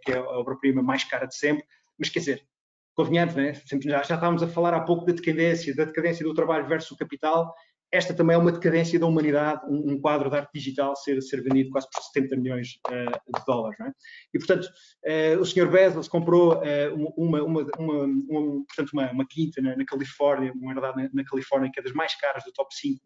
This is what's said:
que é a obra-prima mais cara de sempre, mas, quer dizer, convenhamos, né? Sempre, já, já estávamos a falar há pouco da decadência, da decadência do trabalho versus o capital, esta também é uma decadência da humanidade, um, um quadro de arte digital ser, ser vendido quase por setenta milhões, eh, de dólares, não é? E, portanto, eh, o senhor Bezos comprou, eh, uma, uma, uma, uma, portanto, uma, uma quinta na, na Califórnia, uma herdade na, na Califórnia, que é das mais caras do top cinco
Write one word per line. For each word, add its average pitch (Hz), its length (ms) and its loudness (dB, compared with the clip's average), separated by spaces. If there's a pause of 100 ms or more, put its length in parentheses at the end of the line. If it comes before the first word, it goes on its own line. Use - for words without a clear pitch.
que 135 80 -2
é 127 60 0
a 127 220 -4
obra-prima 131 420 0
mais 131 240 0
cara 127 200 -4
de - 120 -10
sempre, 151 260 0 (340)
mas, - 120 -6
quer - 100 -4
dizer, 135 240 -4 (520)
convenhamos, 165 380 2
né? 139 200 0
Sempre, 143 340 -6
já, 143 160 0
já 165 120 -2
estávamos 170 280 0
a 165 40 0
falar 170 260 0
há 165 80 0
pouco 170 240 0
da 175 80 4
decadência, 165 600 0
da 151 120 0
decadência 165 400 -2
do 156 80 -2
trabalho 156 340 0
versus 160 240 -2
o 143 60 -16
capital, 165 560 -2 (380)
esta 175 220 0
também 165 220 4
é - 20 6
uma 170 140 6
decadência 165 480 2
da 165 80 2
humanidade, 151 600 2
um, 143 260 0
um 139 60 -2
quadro 143 300 0
de 143 60 0
arte 143 180 -4
digital 139 420 -2
ser, 135 260 -2
ser 131 200 -6
vendido 135 300 2
quase 135 200 -2
por - 120 -6
setenta 131 320 -2
milhões, 123 440 -4 (100)
eh, 123 160 -6
de - 400 -6
dólares, 110 340 -2
não 233 80 -12
é? 277 40 -8 (420)
E, 156 40 0
portanto, 151 300 0 (360)
eh, 160 340 2
o 185 80 2
senhor 175 260 4
Bezos 180 360 6
comprou, 170 560 6
eh, 147 260 0 (280)
uma, 165 240 2
uma, 156 260 0 (100)
uma, 151 260 0 (260)
uma, 147 360 -2
portanto, - 280 -6
uma, 131 180 -2
uma 131 160 -2
quinta 147 340 -4
na, 131 140 0
na 135 100 -2
Califórnia, 135 680 0
uma 127 180 -10
herdade 131 320 -4
na, 135 80 -4
na 135 120 -2
Califórnia, 135 500 -2
que - 60 -8
é 127 40 -6
das 127 100 -8
mais 156 220 -2
caras 135 280 -4
do 131 100 -18
top - 220 -6
cinco 139 300 -4